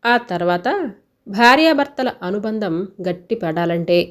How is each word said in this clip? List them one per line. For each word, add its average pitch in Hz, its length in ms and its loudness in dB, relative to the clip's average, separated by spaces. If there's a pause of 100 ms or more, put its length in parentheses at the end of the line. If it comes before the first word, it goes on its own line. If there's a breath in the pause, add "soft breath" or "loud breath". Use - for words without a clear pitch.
ఆ 233 80 4 (100)
తర్వాత 175 440 -2 (600)
భార్యాభర్తల 269 800 2 (140)
అనుబంధం 208 520 -4 (260)
గట్టి 180 340 -4
పడాలంటే 170 640 0 (100)